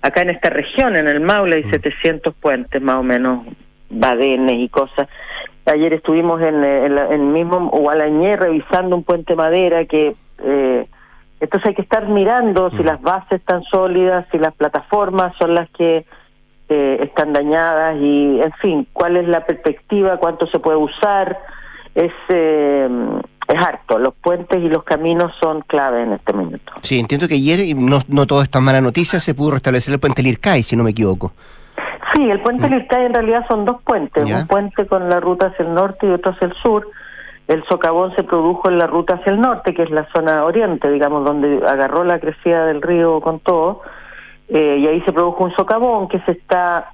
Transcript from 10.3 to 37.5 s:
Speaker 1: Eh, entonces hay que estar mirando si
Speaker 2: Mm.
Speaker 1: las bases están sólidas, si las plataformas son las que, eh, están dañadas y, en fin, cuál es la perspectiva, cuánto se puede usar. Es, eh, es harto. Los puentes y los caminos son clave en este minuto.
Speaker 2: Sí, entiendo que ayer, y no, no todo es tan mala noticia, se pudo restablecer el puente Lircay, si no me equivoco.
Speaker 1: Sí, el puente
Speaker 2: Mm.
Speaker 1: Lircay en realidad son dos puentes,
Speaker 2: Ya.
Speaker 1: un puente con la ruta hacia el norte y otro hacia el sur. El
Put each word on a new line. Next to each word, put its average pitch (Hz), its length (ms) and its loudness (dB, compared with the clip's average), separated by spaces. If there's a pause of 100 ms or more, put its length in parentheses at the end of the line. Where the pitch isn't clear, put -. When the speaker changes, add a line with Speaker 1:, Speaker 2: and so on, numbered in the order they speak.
Speaker 1:
Eh, 131 420 0 (540)
entonces 180 300 -2
hay 196 60 -4
que 202 60 -4
estar 214 260 -2
mirando 208 640 2
si 208 120 -8
Speaker 2:
Mm. - 20 2
Speaker 1:
las 151 160 -2
bases 185 380 -2
están 180 240 -2
sólidas, 185 680 2
si 175 60 -2
las 156 160 0
plataformas 185 840 0
son 170 160 2
las 165 160 -2
que, 165 340 0 (640)
eh, 139 320 0
están 151 300 -2
dañadas 156 680 0
y, 143 420 2
en 160 100 0 (100)
fin, 156 300 0
cuál 175 260 0
es 175 100 0
la 170 180 0
perspectiva, 185 720 -2
cuánto 170 300 -2
se 165 120 -2
puede 160 180 0
usar. 185 600 0 (580)
Es, 165 160 0 (180)
eh, 147 600 2 (580)
es 147 80 2 (100)
harto. - 320 -2
Los 127 180 0
puentes 175 460 -2
y 170 60 0
los 156 160 0
caminos 170 480 0 (100)
son 156 200 -2
clave 131 420 0
en 113 100 -2
este 101 200 -4
minuto. 92 480 -6
Speaker 2:
Sí, - 180 -2
entiendo 143 300 -2
que 156 60 0
ayer, 147 260 2
y 170 120 -2
no, 135 260 2 (100)
no 139 180 4
todo 143 160 4
es 135 60 0
tan 131 160 2
mala 135 160 4
noticia, 160 400 0
se 156 120 -2
pudo 147 180 0
restablecer 135 420 0
el 139 80 0
puente 139 200 0
Lircay, 131 400 2
si 117 140 -2
no 117 80 2
me 113 80 2
equivoco. 98 400 0 (840)
Speaker 1:
Sí, 285 160 4
el 202 120 0
puente 247 260 0
Speaker 2:
Mm. 262 40 2
Speaker 1:
Lircay 254 340 0
en 240 80 0
realidad 233 340 0
son 214 160 0
dos 240 200 -2
puentes, 160 420 0
Speaker 2:
Ya. 107 160 0
Speaker 1:
un 160 60 -6
puente 202 400 0
con 185 220 -2
la 175 120 2
ruta 180 260 0
hacia 180 180 -4
el 170 80 -4
norte 190 320 0
y 202 40 2
otro 180 240 0
hacia 180 160 -2
el 180 120 -10
sur. 208 280 0 (580)
El - 220 0